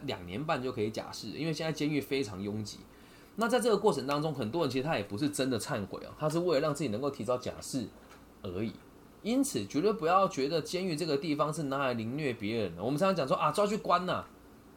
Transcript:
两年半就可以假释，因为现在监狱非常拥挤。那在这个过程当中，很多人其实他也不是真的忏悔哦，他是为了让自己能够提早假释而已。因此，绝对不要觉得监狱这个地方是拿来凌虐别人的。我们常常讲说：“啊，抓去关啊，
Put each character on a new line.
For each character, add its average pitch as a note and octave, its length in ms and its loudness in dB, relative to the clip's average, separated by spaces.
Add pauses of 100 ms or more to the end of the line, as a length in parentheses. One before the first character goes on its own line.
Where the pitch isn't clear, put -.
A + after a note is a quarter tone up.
两 F#2 220 -4
年 G#2 180 -4
半 D#3 180 0
就 B2+ 100 -2
可 A#2 100 0
以 A2 80 2
假 - 200 -6
释， - 180 -10
因 B2+ 180 -4
为 E3 80 0
现 D#3+ 100 -4
在 D#3+ 80 0
监 D3+ 160 0
狱 D3+ 100 2
非 C3+ 240 0
常 G2+ 200 -4
拥 G#2 200 -2
挤。 - 180 -10 (560)
那 A3+ 120 2
在 B3 100 4
这 A#3 120 4
个 G3 80 6
过 G#3 120 6
程 C3+ 160 0
当 D3 140 2
中， D#3 140 0
很 A#2 160 -2
多 E3 120 0
人 C#3 80 2
其 B2+ 80 0
实 B2+ 60 0
他 D#3 120 0
也 G2+ 80 0
不 G2 120 -6
是 C#3+ 140 2
真 C3+ 180 0
的 B2 100 2
忏 G#2 280 -2
悔 - 140 -8
哦， - 180 -12
他 D3+ 100 0
是 D#3 120 2
为 F3 160 4
了 C3+ 40 4
让 D3+ 140 2
自 D3+ 100 -2
己 A#2+ 60 0
能 G#2+ 100 -2
够 C#3+ 100 0
提 A#2 140 -6
早 B2 140 2
假 G2 140 -4 (100)
释 B2+ 260 -2 (540)
而 F#2 200 -4
已。 A2 100 -2 (500)
因 B3 200 2
此， A#2+ 220 0
绝 C3+ 160 0
对 G3+ 100 4
不 F3 140 0
要 F#3 240 4
觉 C#3 220 0
得 E3 100 2
监 F3 260 -4
狱 E3+ 80 0
这 E3 120 -2
个 C#3+ 100 2
地 C#3+ 180 0
方 D3+ 180 0
是 D#3 120 -4
拿 C3+ 140 0
来 C3+ 160 2
凌 A#2 240 -4
虐 C#3 160 0
别 G#2+ 240 -2
人 F2 180 -2
的。 F2 60 -6
我 A#2 80 0
们 D3 80 0
常 F#3+ 100 4
常 F#3+ 80 2
讲 C#3+ 100 0
说 E3+ 140 2
：“啊， D#3 100 4
抓 G3+ 160 2
去 G3+ 120 0
关 F3+ 320 2
啊， G#2 180 -2 (480)